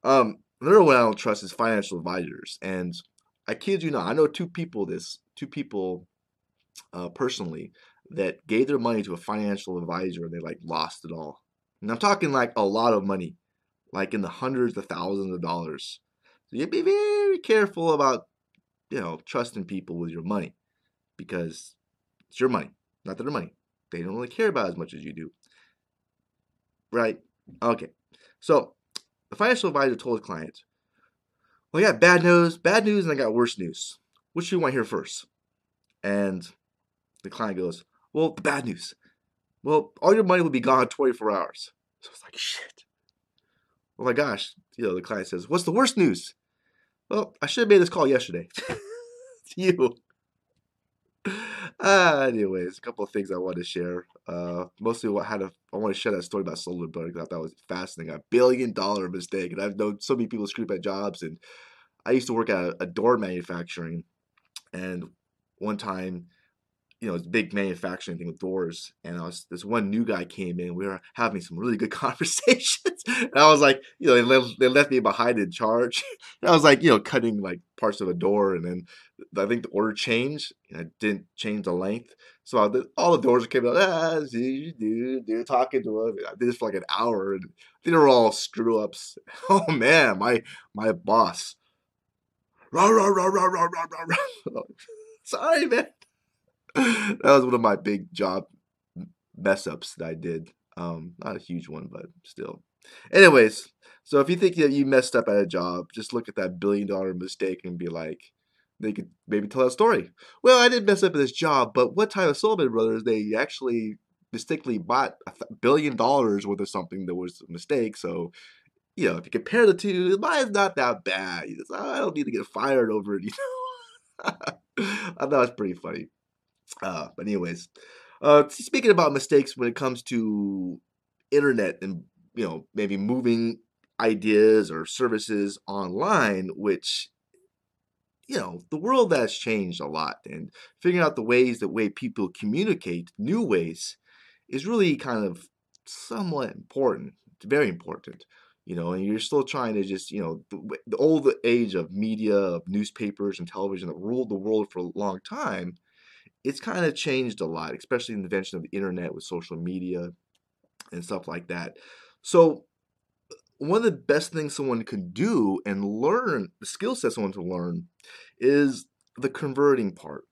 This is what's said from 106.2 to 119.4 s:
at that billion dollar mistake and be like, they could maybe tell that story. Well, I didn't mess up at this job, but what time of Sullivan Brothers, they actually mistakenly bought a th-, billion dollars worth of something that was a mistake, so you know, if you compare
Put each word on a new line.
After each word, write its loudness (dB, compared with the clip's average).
at -16
that -6
billion 0
dollar -4
mistake -6
and -10
be -8
like, -8
they -6
could -10
maybe -2
tell 0
that 4
story. 2
Well, 8
I 8
didn't 4
mess 4
up 2
at 0
this 2
job, 2
but 4
what 2
time 2
of 0
Sullivan 2
Brothers, 0
they 0
actually -4
mistakenly -4
bought 0
a -14
th-, -16
billion 4
dollars 2
worth -4
of -4
something -8
that -6
was -10
a -16
mistake, -4
so -8
you 0
know, -2
if -12
you -18
compare 2